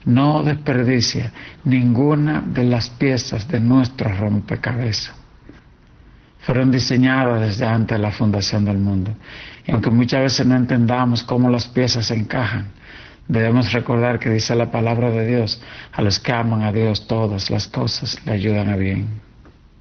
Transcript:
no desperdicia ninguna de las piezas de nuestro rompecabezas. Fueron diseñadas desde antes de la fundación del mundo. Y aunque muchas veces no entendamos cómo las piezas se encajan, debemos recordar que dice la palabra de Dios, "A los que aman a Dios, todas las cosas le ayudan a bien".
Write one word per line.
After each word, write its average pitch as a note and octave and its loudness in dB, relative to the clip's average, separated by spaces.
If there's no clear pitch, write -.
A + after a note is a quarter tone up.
no C#3+ 4
desperdicia B2+ 0
ninguna C#3+ 2
de B2 0
las A#2+ 0
piezas B2+ -2
de A#2 -2
nuestro B2 2
rompecabezas. G#2+ -4
Fueron C3 0
diseñadas B2+ 2
desde A2 0
antes A2+ 0
de G#2 0
la G#2 0
fundación G#2 0
del G2+ 0
mundo. G2 0
Y - -4
aunque A#2 0
muchas B2 4
veces C3+ 0
no B2+ 4
entendamos B2 2
cómo B2 2
las A#2+ 0
piezas A#2+ 0
se A#2+ -2
encajan, G#2+ -4
debemos A2+ 2
recordar A#2+ 0
que B2 -4
dice A2 0
la A#2 0
palabra A#2 0
de A2+ 0
Dios, A#2 0
"A - -2
los G2+ 0
que - -2
aman A#2 0
a G#2+ 0
Dios, A2 0
todas G#2 -2
las G#2+ -4
cosas - -6
le - -4
ayudan G#2 0
a G#2 0
bien". G2 -2